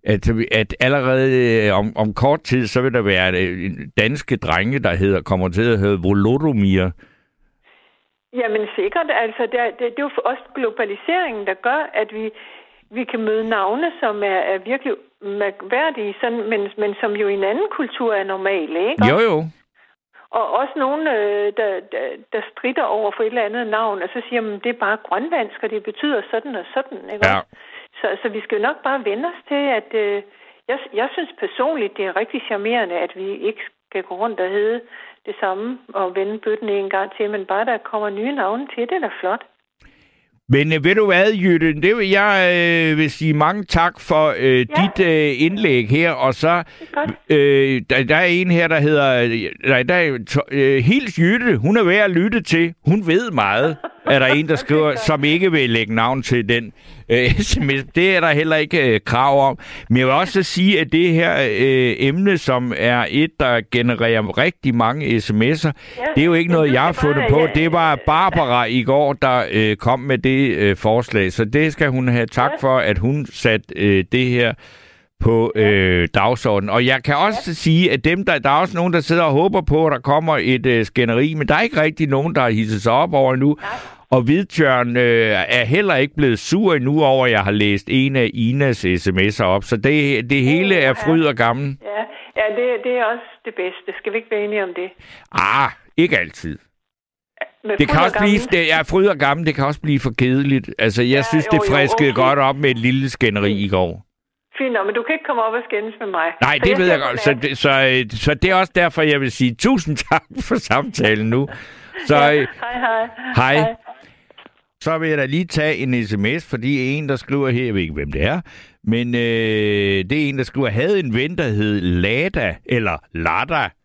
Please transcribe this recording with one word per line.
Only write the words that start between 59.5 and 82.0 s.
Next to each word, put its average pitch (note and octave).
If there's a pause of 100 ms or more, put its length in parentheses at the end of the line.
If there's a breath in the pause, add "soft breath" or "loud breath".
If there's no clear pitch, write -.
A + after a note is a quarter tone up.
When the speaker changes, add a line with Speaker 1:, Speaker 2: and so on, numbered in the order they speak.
Speaker 1:
Men A#2+
jeg C3
vil C3
også F3+
sige, F3+
at D3
det E3+
her, E3+ (100)
øh, B2+ (140)
emne, F#3
som B2
er A#2
et, D3 (100)
der B2 (120)
genererer A#2
rigtig C3+
mange A#2+
S -
M G#2+
S'er, D3+ (260 loud breath)
Speaker 2:
Ja, A#3+ (100)
Speaker 1:
det -
er D3+
jo E3+
ikke E3+
Speaker 2:
men E3+
Speaker 1:
noget, D#3
Speaker 2:
du C3
Speaker 1:
jeg B2+
har E3+
Speaker 2:
skal D3+
Speaker 1:
fundet C#3
Speaker 2:
bare, C#3
Speaker 1:
på. D3
Speaker 2:
ja. D#3+
Speaker 1:
Det D#3+
var D#3+
Barbara D#3
i A#2+
går, C#3
der, B2+
øh, G#2+
kom B2
med C3+
det, C3
øh, G2+
forslag. A2
Så A2+
det D3
skal D3
hun B2+
have A#2+
tak C3
Speaker 2:
Ja. D#4+ (120)
Speaker 1:
for, C3
at G2
hun C3
satte, A2 (100)
øh, G2
det B2+
her A#2+ (680 loud breath)
på, A2+
Speaker 2:
Ja. G#2
Speaker 1:
øh, F2+
dagsordenen. G#2
Og A#2+
jeg B2+
kan C#3+
også G#3
Speaker 2:
Ja. F3
Speaker 1:
sige, D#3+
at B2+
dem, F3
der, E3
der C3+
er D3
også F#3
nogen, F3
der E3
sidder E3
og D#3
håber F#3
på, D#3+
at D3
der B2+
kommer D3+
et, B2
øh, A#2
skænderi, B2
men D3+
der D3
er D#3+
ikke A#3
rigtig D#3